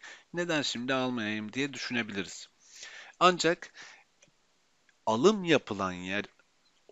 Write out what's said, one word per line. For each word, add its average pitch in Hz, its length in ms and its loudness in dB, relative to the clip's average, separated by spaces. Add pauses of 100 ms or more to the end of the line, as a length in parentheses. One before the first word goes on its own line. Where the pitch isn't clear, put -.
(340)
"Neden 170 280 0
şimdi 123 320 -2
almayayım?" 110 600 -2
diye 135 200 -4
düşünebiliriz. 110 760 -6 (720)
Ancak 170 540 4 (1300)
alım 180 380 4
yapılan 101 500 2
yer 92 320 -4 (680)